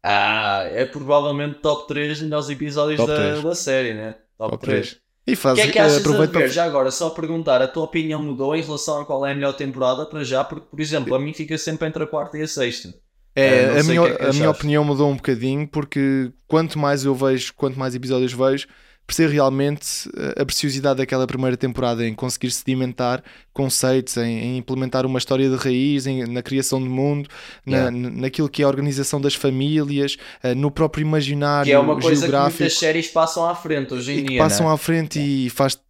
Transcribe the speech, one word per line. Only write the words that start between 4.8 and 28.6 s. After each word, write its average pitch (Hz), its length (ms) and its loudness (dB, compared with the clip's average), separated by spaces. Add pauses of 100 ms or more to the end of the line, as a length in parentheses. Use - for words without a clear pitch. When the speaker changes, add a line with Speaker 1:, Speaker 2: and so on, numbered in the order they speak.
Speaker 2:
três. - 100 -20 (260)
E 254 80 2
faz, 135 240 4
Speaker 1:
O - 20 6
que 214 60 4
é - 40 0
que - 60 2
Speaker 2:
eh, - 40 6
Speaker 1:
achas 147 140 8
de 143 40 4
Speaker 2:
aproveita 151 340 4
Speaker 1:
ver? 170 120 2
Speaker 2:
para - 20 0
Speaker 1:
Já 165 160 0
agora, 139 260 2
só 165 200 -2
perguntar, 160 520 0
a 131 60 2
tua 160 160 -4
opinião 156 400 -2
mudou 139 320 -2
em 160 60 0
relação 147 400 -4
a 143 40 -8
qual 139 200 -2
é 139 60 -2
a 143 40 -4
melhor 139 180 -2
temporada 131 520 -2
para 151 180 -8
já? 131 200 0
Porque, - 280 -10
por 143 80 -14
exemplo, 147 340 -2
a 131 60 2
mim 147 140 -6
fica 156 240 -6
sempre 160 300 -4
entre 160 160 -4
a 151 40 -6
quarta 151 300 -6
e 151 40 -6
a 156 60 -4
sexta. 120 460 -4 (420)
Speaker 2:
É, 131 280 6
Speaker 1:
Eh, 131 40 4
não 135 100 2
Speaker 2:
a 147 60 6
Speaker 1:
sei 160 60 2
Speaker 2:
minha, 170 120 6
Speaker 1:
o 170 40 6
que 170 60 4
é 165 40 -2
que - 80 -4
Speaker 2:
a 135 100 4
minha 147 120 2
Speaker 1:
achaste. 156 160 2
Speaker 2:
opinião 147 240 2
mudou 143 260 2
um 135 40 0
bocadinho, 131 520 -2
porque 139 640 -2 (160)
quanto 156 320 0
mais 143 260 0
eu 139 80 2
vejo, 131 420 0
quanto 131 220 -4
mais 131 160 -4
episódios 127 400 -2
vejo, 135 340 0 (380)
percebo 160 280 2
realmente, 143 760 0 (100)
eh, - 240 -4
a 139 40 2
preciosidade 135 520 -2
daquela 131 280 0
primeira 123 320 -2
temporada 120 500 -2
em 110 60 -4
conseguir 123 380 -4
sedimentar 127 720 -2 (300)
conceitos, 131 640 0
em, 117 220 -2
em 120 180 -4
implementar 131 480 -2
uma 131 120 -2
história 135 320 2
de 131 60 0
raiz, 131 500 0
em, 131 220 -2
na 120 160 -6
criação 135 380 -2
de 127 80 -4
mundo, 143 380 -2 (380)
na, 135 120 0
Speaker 1:
Yeah. 123 200 0
Speaker 2:
n-, 123 240 -6
naquilo 131 280 -2
que 147 120 -4